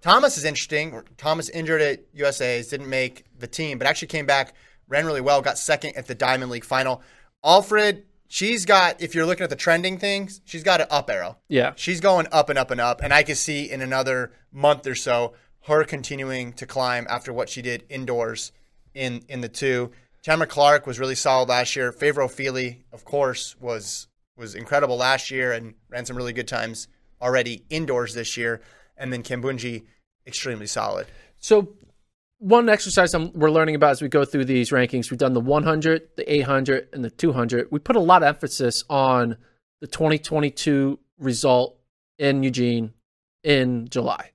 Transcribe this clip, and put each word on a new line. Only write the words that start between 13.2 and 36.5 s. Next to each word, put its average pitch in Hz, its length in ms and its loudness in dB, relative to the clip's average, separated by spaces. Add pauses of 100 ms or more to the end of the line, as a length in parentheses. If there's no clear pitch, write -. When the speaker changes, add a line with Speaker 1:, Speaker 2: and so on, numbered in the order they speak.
Speaker 1:
can 147 120 -2
see 147 340 -6
in 131 120 -8
another 131 520 -4 (180)
month 139 340 2
or 131 100 -6
so 120 380 -2 (280)
her 151 240 2
continuing 131 680 -8
to - 120 -14
climb 123 440 -4
after 123 220 -6
what 117 160 -4
she - 140 -12
did 120 260 -6
indoors 120 640 -6 (420)
in, 123 360 -8
in 135 100 -10
the 120 100 -8
two. 123 420 -2 (320)
Tamara 160 240 0
Clark 143 400 4
was 120 120 -10
really 131 140 -4
solid 131 360 2
last 123 260 0
year. 127 160 -2
Favro 143 400 0
Feely, 127 600 -6
of - 140 -20
course, 135 540 -2
was, 117 480 -10 (280)
was 113 200 -16
incredible 127 420 0
last 131 320 0
year 127 220 -2
and 113 240 -8 (120)
ran 123 200 -10
some 123 100 -10
really 123 160 -6
good 120 140 -6
times 113 400 -8 (340)
already 123 480 -2
indoors 127 460 -4
this 117 200 -8
year. 117 240 -4 (380)
And 127 160 -8
then 120 80 -8
Kambunji, 120 640 -6 (420)
extremely 120 400 -8
solid. 104 400 -6 (320)
Speaker 2:
So 208 380 2 (640)
one 233 300 6
exercise 202 440 2
I'm, 165 200 -2
we're 156 180 4
learning 156 240 4
about 147 160 6
as 131 100 0
we 147 60 -4
go 143 180 4
through 139 200 0
these 127 260 2
rankings, 123 400 0
we've 120 80 -6
done 131 140 4
the 123 60 2
one 143 240 2
hundred, 160 540 2
the - 140 -4
eight 147 100 4
hundred, 135 500 0